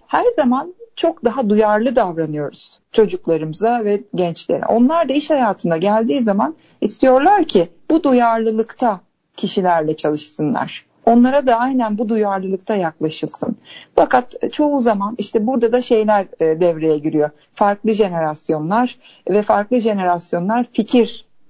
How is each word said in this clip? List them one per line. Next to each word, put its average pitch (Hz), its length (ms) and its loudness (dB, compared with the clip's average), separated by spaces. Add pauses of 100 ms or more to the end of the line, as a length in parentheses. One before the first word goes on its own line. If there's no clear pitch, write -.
her - 180 0 (120)
zaman 285 380 0 (220)
çok 330 280 -2
daha 226 260 0
duyarlı 214 460 2
davranıyoruz 160 840 -4 (120)
çocuklarımıza 185 920 0
ve 202 180 -2 (120)
gençlere. 170 520 -4
Onlar 269 420 2
da 277 40 0
iş 285 180 -2
hayatına 208 460 0
geldiği 226 460 0
zaman 220 340 -2 (240)
istiyorlar 269 640 4
ki 170 240 2 (220)
bu 320 120 2
duyarlılıkta 226 1000 0 (360)
kişilerle 170 600 0
çalışsınlar. - 960 -4 (140)
Onlara 254 400 4
da 240 100 4
aynen 240 420 -2
bu 220 100 -4
duyarlılıkta 196 680 -2
yaklaşılsın. - 800 -6 (380)
Fakat - 580 0
çoğu 294 280 0
zaman 220 380 0
işte 214 280 -2
burada 233 260 0
da 247 100 0
şeyler, 214 440 2 (140)
e, 160 200 0
devreye 160 380 2
giriyor. 151 320 0 (240)
Farklı 208 400 0
jenerasyonlar 170 1040 -2 (320)
ve 208 120 2
farklı 208 380 0
jenerasyonlar 190 920 -2
fikir 226 520 0 (260)